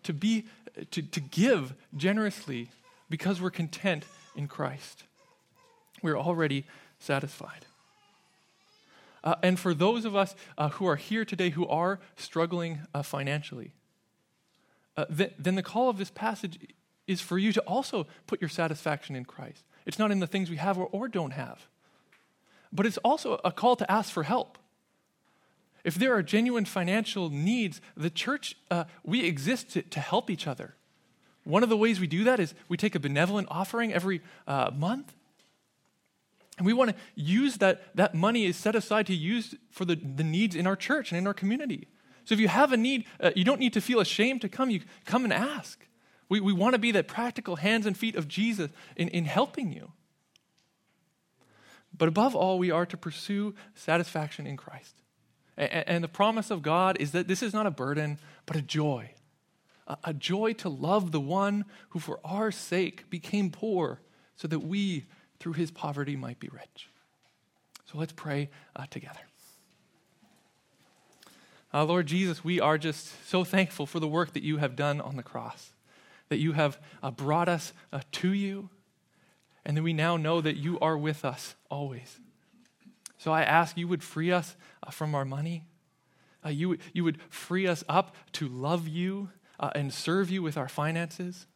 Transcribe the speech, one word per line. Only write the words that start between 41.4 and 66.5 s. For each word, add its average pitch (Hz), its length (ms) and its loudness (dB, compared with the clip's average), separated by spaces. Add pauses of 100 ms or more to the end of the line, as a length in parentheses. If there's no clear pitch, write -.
So - 100 0
if 208 60 4
you 220 80 6
have 262 240 6
a 247 60 4
need, 247 260 2 (160)
uh, 175 160 6
you 180 80 4
don't 269 160 4
need 247 140 2
to 208 80 2
feel 247 180 2
ashamed 233 420 2
to 202 60 -6
come. 254 220 0
You 185 120 0 (220)
come 240 220 2
and 196 80 2
ask. 247 520 -4 (440)
We, 208 100 2
we 196 140 4
wanna 220 240 4
be 233 140 2
that 196 180 2
practical 220 480 -4
hands 208 280 2
and 196 120 0
feet 220 180 -2
of 151 140 -2
Jesus 202 420 0 (240)
in, 170 140 0
in 175 160 0
helping 208 480 0
you. - 180 -14 (2000)
But 165 100 4
above 220 300 4
all, 185 200 4
we 180 140 2
are 170 140 2
to 175 100 -12
pursue 202 580 -4 (220)
satisfaction 156 720 -2
in 139 80 -8
Christ. - 400 -18 (600)
A-, 147 80 0
a-, - 240 -4
and 170 140 0
the 170 40 -6
promise 214 420 0
of 185 120 -4
God 175 380 2
is 147 120 -2
that 175 160 0
this 185 160 0
is 202 100 -2
not 214 140 0
a 180 40 0
burden, 147 460 -4 (280)
but 156 100 -8
a 151 60 0
joy. 139 500 -2 (760)
A, 143 180 -8
a 165 80 -2
joy 202 400 0
to 208 160 -6
love 160 420 2
the 156 80 0
one 196 460 0 (240)
who 175 100 -6
for - 260 -8
our 202 260 -2
sake - 600 -4
became 185 400 -2
poor 175 500 -2 (340)
so - 120 -10
that 156 140 -2
we, 180 440 -2 (340)
through 165 140 -6
his 160 160 -2
poverty, 143 460 -6
might 123 240 -10
be - 100 -12
rich. - 400 -20 (960)